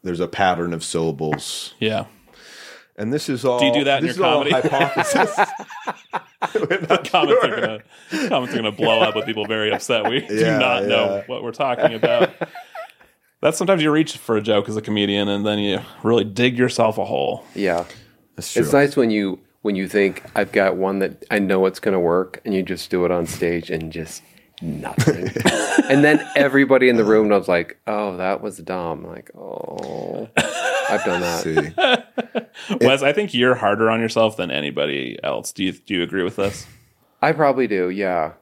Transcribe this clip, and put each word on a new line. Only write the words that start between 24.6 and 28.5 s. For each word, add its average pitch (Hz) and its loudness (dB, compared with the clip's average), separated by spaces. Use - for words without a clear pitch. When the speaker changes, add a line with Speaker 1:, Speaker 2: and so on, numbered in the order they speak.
Speaker 3:
nothing. - -2
Speaker 1:
<laughs> 117 -6
Speaker 3:
And 143 6
then 151 4
everybody 135 4
in 123 6
the 113 4
room 107 6
knows, 101 2
like, 85 0
"Oh, 104 -4
that 92 -2
was 104 -10